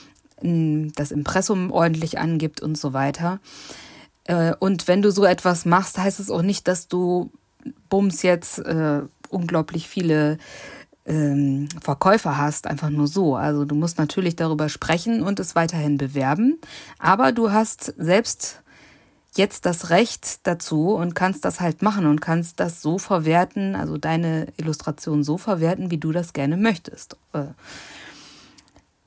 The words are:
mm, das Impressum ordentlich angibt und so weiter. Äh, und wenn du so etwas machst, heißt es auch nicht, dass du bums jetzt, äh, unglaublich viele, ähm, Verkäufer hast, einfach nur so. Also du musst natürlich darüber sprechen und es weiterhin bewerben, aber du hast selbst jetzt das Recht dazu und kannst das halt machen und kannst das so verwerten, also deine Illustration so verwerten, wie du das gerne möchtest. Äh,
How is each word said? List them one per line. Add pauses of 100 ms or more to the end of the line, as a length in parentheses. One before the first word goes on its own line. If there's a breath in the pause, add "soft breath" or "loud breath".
(420 loud breath)
mm,
das
Impressum
ordentlich
angibt
und
so
weiter. (840 loud breath)
Äh,
und
wenn
du
so
etwas
machst,
heißt
es
auch
nicht,
dass
du (560)
bums
jetzt,
äh, (260)
unglaublich
viele, (680 loud breath)
ähm, (120)
Verkäufer
hast,
einfach
nur
so.
Also
du
musst
natürlich
darüber
sprechen
und
es
weiterhin
bewerben, (400 loud breath)
aber
du
hast
selbst (720 soft breath)
jetzt
das
Recht
dazu
und
kannst
das
halt
machen
und
kannst
das
so
verwerten,
also
deine (100)
Illustration
so
verwerten,
wie
du
das
gerne
möchtest. (160)
Äh, (1600 loud breath)